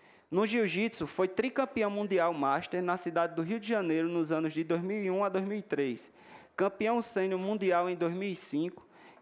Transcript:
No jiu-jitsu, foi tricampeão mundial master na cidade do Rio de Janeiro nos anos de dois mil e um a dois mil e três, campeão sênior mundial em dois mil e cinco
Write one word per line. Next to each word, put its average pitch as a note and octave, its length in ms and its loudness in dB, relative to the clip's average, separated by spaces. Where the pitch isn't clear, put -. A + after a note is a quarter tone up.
No G3 160 2
jiu-jitsu, G#3 600 0
foi F#3 220 0
tricampeão A#3+ 640 0
mundial F#3 440 2
master D3+ 480 0
na F3+ 160 0
cidade E3+ 360 0
do E3 80 0
Rio G3+ 160 -2
de G#3 80 -10
Janeiro E3+ 400 2
nos E3+ 240 0
anos D#3+ 220 0
de D#3 100 -2
dois E3+ 200 0
mil G3+ 200 -2
e F#3+ 80 0
um G3 140 2
a G3 60 0
dois F#3+ 160 0
mil G#3 100 -4
e G3+ 60 -6
três, C3+ 500 -4
campeão G#3+ 460 2
sênior F#3+ 400 0
mundial F#3 480 2
em F3+ 80 -2
dois E3+ 160 0
mil F#3+ 160 -4
e F3+ 80 -4
cinco - 500 -4